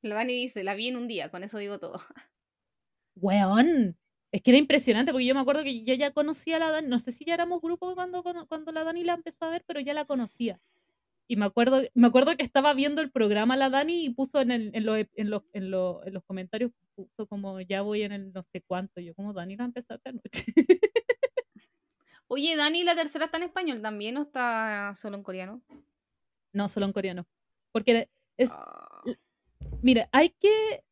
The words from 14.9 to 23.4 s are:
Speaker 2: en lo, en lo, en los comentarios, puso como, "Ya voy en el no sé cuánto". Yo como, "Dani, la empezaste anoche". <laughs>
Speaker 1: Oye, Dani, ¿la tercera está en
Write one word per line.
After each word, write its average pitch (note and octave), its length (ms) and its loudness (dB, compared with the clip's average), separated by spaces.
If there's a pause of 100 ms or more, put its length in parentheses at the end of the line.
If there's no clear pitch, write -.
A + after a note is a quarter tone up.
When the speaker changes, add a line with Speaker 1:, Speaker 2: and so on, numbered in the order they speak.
Speaker 2:
en G#3+ 340 -4
lo, G3+ 240 -4
en F#3+ 160 -6
lo, F#3 360 -4
en F#3+ 80 -12
los F3+ 100 -10
comentarios, G#3+ 480 -6 (240)
puso G3+ 320 -12
como, G3 340 -10
"Ya F#3+ 200 -4
voy G#3+ 200 -2
en G#3 100 -6
el G3 200 -10
no F#3 100 -10
sé - 200 -14
cuánto". F#3 380 -6
Yo E3+ 140 -14
como, G3+ 200 -10
"Dani, F#3+ 220 -10
la A#3+ 100 -6
empezaste B3 440 -12
anoche". B3 220 -14
<laughs> - 580 4 (1400)
Speaker 1:
Oye, D4 280 0
Dani, D#4 280 0
¿la E4+ 100 4
tercera D#4+ 320 -2
está D#4+ 120 -6
en F4 60 -4